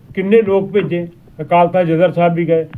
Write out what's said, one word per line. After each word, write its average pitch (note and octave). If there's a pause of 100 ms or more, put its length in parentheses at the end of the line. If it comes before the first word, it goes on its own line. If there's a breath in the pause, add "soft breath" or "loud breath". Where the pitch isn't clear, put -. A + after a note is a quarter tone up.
(140)
ਕਿੰਨੇ G3+
ਲੋਕ G3
ਭੇਜੇ, E3+ (320)
ਅਕਾਲ F3
ਤਖਤ F#3
ਜਥੇਦਾਰ E3
ਸਾਹਿਬ E3+
ਵੀ E3
ਗਏ, D#3+ (120)